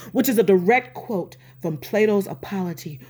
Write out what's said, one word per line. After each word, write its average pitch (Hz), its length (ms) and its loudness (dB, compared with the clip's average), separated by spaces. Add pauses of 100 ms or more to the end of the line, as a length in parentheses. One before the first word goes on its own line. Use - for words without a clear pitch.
(140)
which 240 160 2
is 226 80 2
a 220 60 4
direct 196 500 4
quote - 440 -8 (240)
from 156 160 -6
Plato's 202 500 0
Apology, 170 720 -8 (100)